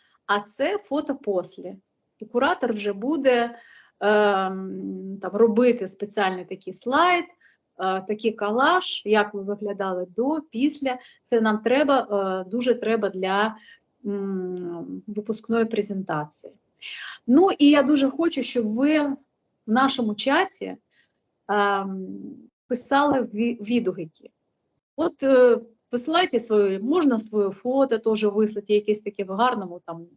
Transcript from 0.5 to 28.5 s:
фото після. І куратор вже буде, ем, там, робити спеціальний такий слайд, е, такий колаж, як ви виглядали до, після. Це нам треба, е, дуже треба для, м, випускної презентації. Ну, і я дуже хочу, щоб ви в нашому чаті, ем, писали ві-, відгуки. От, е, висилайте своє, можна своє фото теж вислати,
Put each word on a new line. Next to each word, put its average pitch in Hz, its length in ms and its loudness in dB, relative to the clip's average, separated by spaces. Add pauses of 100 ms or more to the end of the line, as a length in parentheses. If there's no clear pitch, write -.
фото 294 380 -4
після. 185 600 -6 (440)
І 214 60 -16
куратор 254 480 0
вже 208 200 -4
буде, 240 680 0 (400)
ем, 190 1200 0
там, 185 120 -8
робити 226 540 4
спеціальний 185 580 -4
такий 185 280 -12
слайд, 339 520 2
е, - 760 -8
такий 214 300 -4
колаж, 220 720 0
як 208 280 2
ви 202 100 -8
виглядали 196 600 -6 (100)
до, 294 260 -2 (100)
після. 262 480 -2 (260)
Це 226 160 2
нам 214 160 2
треба, 269 420 2 (460)
е, 185 40 -18
дуже 247 260 0
треба 220 340 0
для, 190 460 -2 (500)
м, 180 1000 -6
випускної 220 580 -4
презентації. 190 880 -6 (720)
Ну, 330 220 6 (100)
і 285 100 8
я 285 140 8
дуже 269 260 4
хочу, 320 340 -2
щоб 214 300 -2
ви 285 260 2
в 285 180 -2 (500)
нашому 233 480 0
чаті, 269 640 -2 (680)
ем, 196 600 -2 (600)
писали 277 540 2
ві-, 220 420 -4
відгуки. 185 680 -4 (680)
От, - 280 -4
е, 254 340 6 (340)
висилайте 311 480 0
своє, 202 400 2
можна 262 400 2
своє 208 300 -2
фото 254 480 0
теж 220 260 -2
вислати, 208 500 0